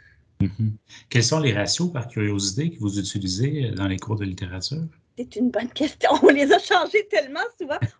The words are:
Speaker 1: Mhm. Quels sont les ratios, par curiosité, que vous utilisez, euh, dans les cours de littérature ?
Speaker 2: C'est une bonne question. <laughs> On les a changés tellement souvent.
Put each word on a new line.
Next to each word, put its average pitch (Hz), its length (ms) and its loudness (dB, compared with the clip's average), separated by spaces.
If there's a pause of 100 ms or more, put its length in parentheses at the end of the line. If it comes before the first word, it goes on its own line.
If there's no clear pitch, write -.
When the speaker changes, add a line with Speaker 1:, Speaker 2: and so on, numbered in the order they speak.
(400)
Speaker 1:
Mhm. 107 360 0 (340)
Quels 120 120 2
sont 160 160 0
les 139 140 2
ratios, 104 400 -2
par 120 160 -6
curiosité, 104 600 -2
que 165 100 -14
vous 101 180 -2
utilisez, 104 680 -2
euh, 101 80 -4
dans 98 120 -2
les 98 100 -2
cours 110 200 -4
de 101 80 -4
littérature ? 92 580 -6 (340)
Speaker 2:
C'est 247 200 -10
une 240 140 2
bonne 233 180 -4
question. - 420 0
<laughs> - 120 4
On 392 60 10
les 285 240 6
a - 60 8
changés 403 500 2
tellement 294 320 -2 (200)
souvent. 311 180 -6 (220)